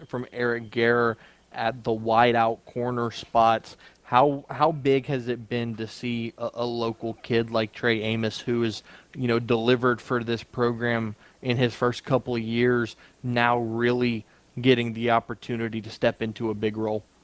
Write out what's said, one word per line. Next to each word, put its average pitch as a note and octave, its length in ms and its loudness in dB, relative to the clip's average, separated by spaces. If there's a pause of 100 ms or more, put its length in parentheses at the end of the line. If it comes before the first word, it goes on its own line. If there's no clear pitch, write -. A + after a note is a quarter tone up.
from B2 240 -8
Eric A#2 400 -4
Garror A#2 460 2 (360)
at A#2+ 320 -4
the B2 60 -2
wideout A2+ 760 4
corner A#2+ 440 -4
spots. - 680 2 (240)
How, C#3 480 2
how D3 220 2
big C3+ 340 0
has B2+ 220 -4
it A#2 200 -6
been A#2 280 -4
to A2 100 -6
see A#2 500 -6
a, A#2 160 -8
a A#2+ 140 -4
local A#2 480 -4
kid A#2 360 0
like A2+ 220 0
Trey A2+ 300 0
Amos, A2 360 -2
who A#2+ 240 -2
is, A2 200 -4 (340)
you B2+ 100 -4
know, A#2 120 2
delivered A#2+ 640 2
for B2 200 -2
this A2+ 200 -4
program A#2 720 -2 (240)
in B2 160 0
his A#2+ 180 2
first B2 300 -2
couple B2 320 0
of A#2 60 -4
years, A#2 520 2 (280)
now A#2+ 360 2
really A#2+ 680 0 (340)
getting A#2+ 320 4
the A2+ 180 -2
opportunity A2+ 680 -2
to G#2+ 80 -10
step - 320 -2
into A2 300 -4
a G#2+ 40 -2
big G#2+ 220 -2
role? G#2+ 260 -2 (220)